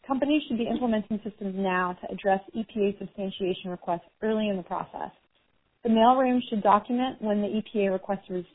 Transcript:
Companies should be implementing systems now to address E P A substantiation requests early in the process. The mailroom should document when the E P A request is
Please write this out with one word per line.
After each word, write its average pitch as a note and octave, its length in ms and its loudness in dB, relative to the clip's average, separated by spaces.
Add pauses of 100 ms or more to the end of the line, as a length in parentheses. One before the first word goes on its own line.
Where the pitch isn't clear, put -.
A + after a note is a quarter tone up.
Companies C#4 400 0
should A3+ 100 -2
be A#3 100 -2
implementing A3 560 -2
systems G3 340 -8
now F#3 360 0
to - 180 -12
address F#3+ 300 0 (120)
E A3+ 100 -4 (100)
P G3+ 140 2
A G3+ 100 -2
substantiation F#3+ 720 -6
requests F3+ 360 -6 (140)
early G#3+ 280 0
in G3 80 -2
the F3 60 -6
process. - 480 -8 (720)
The A#3 60 0
mailroom B3 500 6 (100)
should G#3 140 -2
document A#3+ 580 2
when G#3 200 0
the G#3 60 -2
E G#3+ 240 -2
P G3+ 140 0
A G3 60 0
request F#3+ 380 -4
is F3+ 260 -6